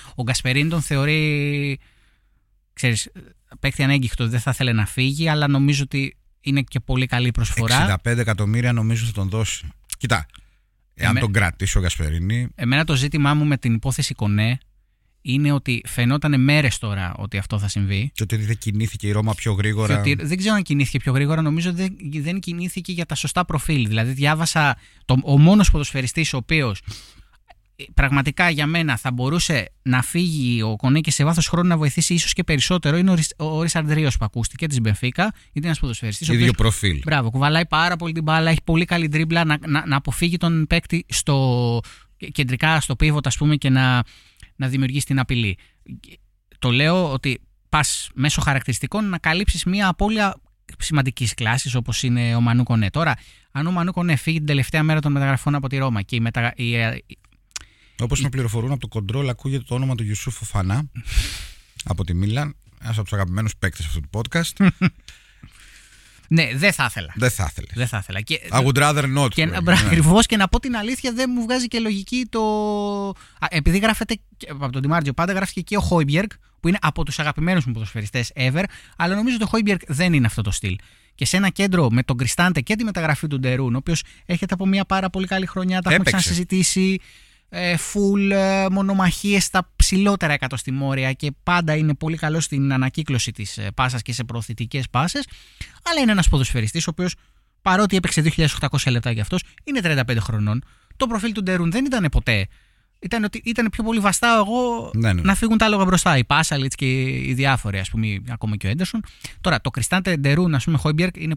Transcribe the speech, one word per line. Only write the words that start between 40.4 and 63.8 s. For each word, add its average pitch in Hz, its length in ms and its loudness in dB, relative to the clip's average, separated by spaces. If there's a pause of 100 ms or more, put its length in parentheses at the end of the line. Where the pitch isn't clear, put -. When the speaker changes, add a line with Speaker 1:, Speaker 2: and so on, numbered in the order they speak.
Speaker 1:
παίκτη 170 420 -2
στο, 123 720 0 (520)
κεντρικά 151 480 0
στο 135 200 -4
pivot, 147 260 2
ας 131 100 0
πούμε, 151 200 2
και 139 140 0
να, 127 320 4 (540)
να 135 120 -4
δημιουργήσει 135 380 -2
την 135 120 0
απειλή. 120 400 0 (1000)
Το 127 120 0
λέω 151 420 2
ότι 131 280 -4 (280)
πας - 460 -2
μέσω 143 260 0
χαρακτηριστικών 143 680 -2
να 180 100 -4
καλύψεις 165 460 0
μια 190 240 0
απώλεια 202 480 0 (420)
σημαντικής 131 560 0
κλάσης, 120 400 -2
όπως 120 280 -2
είναι 120 320 0
ο 120 60 2
Μανού 120 220 4
Κονέ. 110 280 0
Τώρα, 151 240 0 (380)
αν 147 140 -4
ο 180 40 -2
Μανού 180 220 0
Κονέ 175 240 0
φύγει 160 200 -2
την 151 100 -2
τελευταία 147 360 0
μέρα 156 180 2
των 147 120 0
μεταγραφών 139 420 0
από 135 140 -4
τη 135 80 -4
Ρώμα 127 260 0
και 123 140 -4
η 117 40 0
μεταγρα-, 117 360 -2
η, 117 200 -2
ε, 117 200 0 (1040)
Speaker 2:
Όπως 123 200 0
Speaker 1:
η - 20 -2
Speaker 2:
με 143 60 2
πληροφορούν 117 420 -2
από 135 100 -2
το 110 80 -8
κοντρόλ, 113 400 -4
ακούγεται 135 380 -4
το 120 80 -6
όνομα 131 200 0
του 113 80 -4
Γιουσούφ 107 340 -4
Φοφανά 104 480 -2 (520)
Speaker 1:
<laughs> - 560 -12
Speaker 2:
από 85 120 -2
τη 87 100 -2
Μίλαν, 113 420 -2 (260)
ένας 117 120 -4
από 107 80 -2
τους - 100 -10
αγαπημένους 101 440 -2
παίκτες 87 300 -6